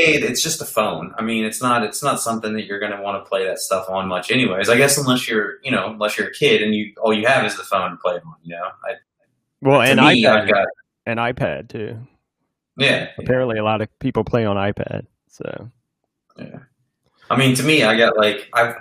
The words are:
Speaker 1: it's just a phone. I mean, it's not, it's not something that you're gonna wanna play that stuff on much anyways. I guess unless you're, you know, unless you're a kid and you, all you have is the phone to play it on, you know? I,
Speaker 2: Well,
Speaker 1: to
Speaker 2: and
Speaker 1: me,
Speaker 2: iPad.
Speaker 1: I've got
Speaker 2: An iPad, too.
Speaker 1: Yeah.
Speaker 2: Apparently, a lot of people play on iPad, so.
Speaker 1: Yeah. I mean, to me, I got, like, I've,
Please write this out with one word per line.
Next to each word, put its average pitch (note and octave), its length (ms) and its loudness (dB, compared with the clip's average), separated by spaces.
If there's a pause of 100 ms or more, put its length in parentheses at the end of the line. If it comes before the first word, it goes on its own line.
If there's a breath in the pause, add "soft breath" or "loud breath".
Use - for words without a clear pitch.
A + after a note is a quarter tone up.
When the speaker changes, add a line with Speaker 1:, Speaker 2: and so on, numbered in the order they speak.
(140)
Speaker 1:
it's B2 280 -2
just D#3+ 200 -4
a - 40 -8
phone. F#2+ 520 -4
I A2+ 40 -6
mean, A2+ 220 -2
it's A2 180 -6
not, A#2+ 220 2
it's - 180 -6
not B2+ 200 -2
something A2 320 -4
that G#2+ 140 -6
you're G2 120 -8
gonna G2+ 220 -6
wanna G2 240 -6
play F#2+ 200 -2
that F#2 140 -4
stuff F#2+ 300 -4
on F#2+ 180 -2
much F#2 240 -4
anyways. G#2 380 0
I A#2+ 80 6
guess C#3 200 4
unless B2+ 300 0
you're, G#2+ 340 -2
you C3 100 -6
know, G2+ 200 -2
unless G#2 260 -4
you're G2+ 120 -4
a - 20 -14
kid A2 300 2
and G#2+ 120 0
you, G#2 280 -4
all A2 120 2
you G#2+ 140 0
have A#2 180 2
is G#2 120 -4
the - 60 -12
phone F#2 280 -2
to F2 60 -14
play F2+ 180 -2
it F2 100 -8
on, D#2+ 180 -18
you E2+ 120 -12
know? E2+ 80 -8 (220)
I, - 80 -6 (680)
Speaker 2:
Well, C3+ 200 6
Speaker 1:
to A#2+ 80 6
Speaker 2:
and C3 100 6
Speaker 1:
me, C3 240 6
Speaker 2:
iPad. G#2 60 8 (140)
Speaker 1:
I've G2 60 -2
got G2 160 4 (400)
Speaker 2:
An A2+ 120 -2
iPad, A#2 500 -2
too. A2+ 300 -8 (800)
Speaker 1:
Yeah. C3 320 0 (100)
Speaker 2:
Apparently, B2 400 0
a G#2+ 40 -2
lot G#2+ 180 0
of G#2+ 80 -4 (100)
people A#2 240 0
play A#2 220 0
on G2+ 100 2
iPad, G3 460 -2 (260)
so. - 160 -18 (960)
Speaker 1:
Yeah. - 220 -18 (680 soft breath)
I B2+ 60 0
mean, C3 200 4
to C3 80 -2
me, D3+ 200 4
I A2 140 4
got, A2+ 200 4
like, G#2 360 0
I've, A#2 280 2